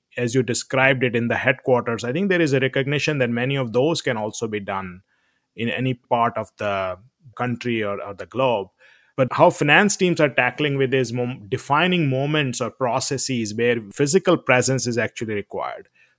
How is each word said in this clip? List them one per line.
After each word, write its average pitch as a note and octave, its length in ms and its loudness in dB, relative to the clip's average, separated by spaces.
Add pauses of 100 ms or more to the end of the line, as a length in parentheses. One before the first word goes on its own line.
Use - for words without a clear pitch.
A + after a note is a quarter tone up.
(160)
as A#2+ 180 -2
you C3 80 4
described C3 640 2
it, A#2+ 120 2
in A#2 120 0
the A2+ 80 0
headquarters, A#2 680 0
I A#2+ 80 -4
think F#3 160 0
there F3+ 120 2
is D3+ 120 2
a C#3 80 4
recognition C#3 580 -2
that B2 120 0
many B2 260 -2
of B2+ 160 -4
those C#3 300 2
can B2+ 140 -2
also A2 300 -6
be G#2+ 140 -4
done F#2+ 420 -8 (540)
in A#2 120 -4
any B2 260 -2
part A#2 420 0
of A2 220 -6
the F#2+ 400 -2 (360)
country A#2+ 480 -2
or, G2+ 200 -4
or G2+ 120 -12
the F#2+ 120 -14
globe. A2+ 420 0 (480)
But C3 160 2
how E3 180 6
finance D#3+ 460 4
teams F3 240 2
are D3+ 80 4
tackling C3+ 500 0
with C3 160 2
is B2+ 180 0
mom-, B2 360 -6
defining D#3 600 0
moments C#3 520 0
or A#2 100 -4
processes B2 840 -2
where A#2 260 2 (120)
physical F#3 440 2
presence B2+ 500 2
is A#2+ 100 -2
actually A2 380 -4
required. F#2 540 -8 (300)